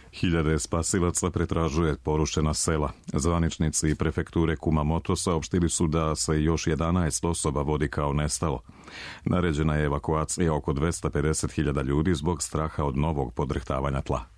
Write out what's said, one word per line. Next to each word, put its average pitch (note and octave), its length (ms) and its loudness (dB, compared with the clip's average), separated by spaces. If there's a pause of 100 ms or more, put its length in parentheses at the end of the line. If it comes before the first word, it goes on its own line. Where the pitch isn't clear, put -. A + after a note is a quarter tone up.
(120)
Hiljade D#2+ 460 2
spasilaca F2 720 0
pretražuje E2 720 0
porušena D#2 520 0
sela. D2+ 380 0 (220)
Zvaničnici D#2+ 800 2
prefekture D#2+ 640 0
Kumamoto D#2+ 600 0
saopštili E2+ 520 0
su F2 180 0
da D#2 280 2
se D#2 280 0
još D#2+ 240 2
jedanaest E2 580 0
osoba D#2 380 0
vodi D2 260 0
kao C#2+ 240 -2
nestalo. D2 480 -2 (640)
Naređena D#2 520 2
je D2+ 80 2
evakuacija D#2 680 0
oko D2 180 -2
dvesta D#2 380 -2
pedeset D2+ 420 0
hiljada C#2+ 300 0
ljudi D#2 320 2
zbog D#2+ 280 -2
straha D#2 420 -2
od C2+ 120 -2
novog C#2+ 380 0
podrhtavanja C#2 680 -2
tla. C2+ 240 -4 (140)